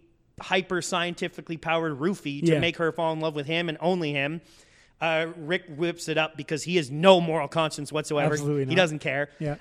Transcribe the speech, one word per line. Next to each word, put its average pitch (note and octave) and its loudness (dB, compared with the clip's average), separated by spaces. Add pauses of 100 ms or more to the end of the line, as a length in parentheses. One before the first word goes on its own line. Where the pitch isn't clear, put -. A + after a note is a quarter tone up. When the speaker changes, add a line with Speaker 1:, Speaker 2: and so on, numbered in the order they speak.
(440)
Speaker 1:
hyper F#3 0
scientifically F3 -4
powered E3 -2
roofie D3 -2
to E3 4
Speaker 2:
Yeah. D3+ 4
Speaker 1:
make E3+ 0
her E3 0
fall D#3+ -2
in D#3+ -6
love D#3+ -2
with C#3+ -6
him E3+ -2
and D3+ -6
only E3 0
him. C#3+ -2 (600)
Uh, D#3+ 0
Rick E3+ -4
whips E3+ -4
it D#3 0
up D#3 -2
because D3+ -6
he F3 -2
has C#3+ 0
no F3 8
moral D#3+ 0
conscience D3+ -2
whatsoever. D3+ 0
Speaker 2:
Absolutely D3 0
Speaker 1:
He C3 0
Speaker 2:
not. F#3 6
Speaker 1:
doesn't D#3 0
care. C#3+ -4 (100)
Speaker 2:
Yeah. D3 -4